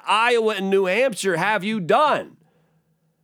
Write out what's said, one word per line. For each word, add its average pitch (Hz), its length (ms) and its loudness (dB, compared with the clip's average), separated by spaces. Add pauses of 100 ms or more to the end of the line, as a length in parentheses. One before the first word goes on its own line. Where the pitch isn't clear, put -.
Iowa 220 480 2
and 190 140 -4
New 196 160 2
Hampshire 190 520 0
have 190 280 0
you 185 160 -4
done? 202 560 0 (880)